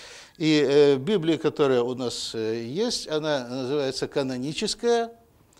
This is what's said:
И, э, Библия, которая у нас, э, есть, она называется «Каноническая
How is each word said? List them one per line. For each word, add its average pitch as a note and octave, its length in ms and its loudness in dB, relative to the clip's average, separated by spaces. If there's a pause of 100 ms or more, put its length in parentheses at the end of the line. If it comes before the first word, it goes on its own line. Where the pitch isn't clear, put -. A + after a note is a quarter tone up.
(380)
И, D#3 300 4
э, C#3+ 300 6
Библия, D#3+ 400 0
которая C3+ 440 2
у B2 140 -2
нас, A#2+ 380 -6
э, A2+ 320 -4
есть, G3 420 -4
она D3+ 400 -2
называется C3 600 -4
«Каноническая D#3 1040 -2 (460)